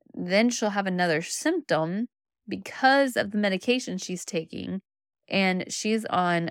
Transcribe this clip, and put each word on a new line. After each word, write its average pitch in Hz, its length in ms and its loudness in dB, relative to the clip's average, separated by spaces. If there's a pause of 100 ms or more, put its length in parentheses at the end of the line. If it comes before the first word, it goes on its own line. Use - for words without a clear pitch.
(140)
then 196 360 2
she'll 220 220 -2
have 202 160 -2
another 180 340 2
symptom 196 840 -2 (400)
because 262 680 2
of 196 160 -2
the 208 60 -2
medication 202 600 0
she's 180 260 -8
taking. 180 560 -6 (500)
And 185 400 2
she's 220 340 -2
on 170 460 2